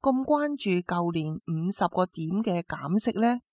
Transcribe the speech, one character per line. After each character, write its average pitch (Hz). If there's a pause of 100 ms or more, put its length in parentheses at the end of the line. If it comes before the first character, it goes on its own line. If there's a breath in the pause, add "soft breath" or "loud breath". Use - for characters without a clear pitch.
咁 262
關 294
注 202 (140)
舊 175
年 156
五 165
十 196
個 185
點 160 (140)
嘅 175
減 156
息 226
呢？ 233 (140)